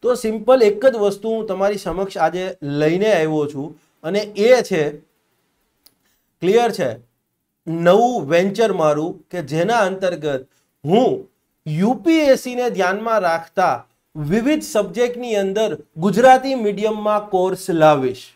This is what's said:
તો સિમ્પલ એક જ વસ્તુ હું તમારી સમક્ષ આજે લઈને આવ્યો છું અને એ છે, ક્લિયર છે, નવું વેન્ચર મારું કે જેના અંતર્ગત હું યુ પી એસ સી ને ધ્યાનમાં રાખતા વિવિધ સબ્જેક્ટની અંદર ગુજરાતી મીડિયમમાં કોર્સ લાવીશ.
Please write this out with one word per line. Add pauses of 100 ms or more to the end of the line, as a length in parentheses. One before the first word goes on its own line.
તો
સિમ્પલ
એક
જ
વસ્તુ
હું
તમારી
સમક્ષ
આજે
લઈને
આવ્યો
છું (240)
અને
એ
છે, (1400)
ક્લિયર
છે, (540)
નવું
વેન્ચર
મારું
કે
જેના
અંતર્ગત (380)
હું (400)
યુ
પી
એસ
સી
ને
ધ્યાનમાં
રાખતા (280)
વિવિધ
સબ્જેક્ટની
અંદર (200)
ગુજરાતી
મીડિયમમાં
કોર્સ
લાવીશ.